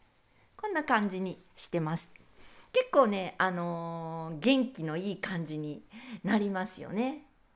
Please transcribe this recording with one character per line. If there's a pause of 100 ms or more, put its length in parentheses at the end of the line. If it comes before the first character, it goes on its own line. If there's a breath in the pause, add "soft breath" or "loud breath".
(560 soft breath)
こ
ん
な
感
じ
に (140)
し
て
ま
す。 (640 loud breath)
結
構
ね、
あ
の
ー、
元
気
の
い
い
感
じ
に (400 loud breath)
な
り
ま
す
よ
ね。 (300)